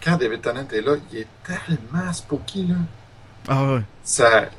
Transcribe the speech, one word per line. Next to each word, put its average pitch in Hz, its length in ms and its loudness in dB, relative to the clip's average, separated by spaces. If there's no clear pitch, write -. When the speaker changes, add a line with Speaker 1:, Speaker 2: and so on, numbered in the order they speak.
Speaker 1:
quand 170 140 4
David 113 240 -2
Tennant 131 320 -4
est 107 80 2
là, 139 140 2
il 113 60 -8
est 110 80 -10
tellement 175 680 -4
spooky, 175 560 -4
là. 175 80 2
Speaker 2:
Ah 135 160 2
ouais. 117 60 0
Speaker 1:
Ça 113 560 4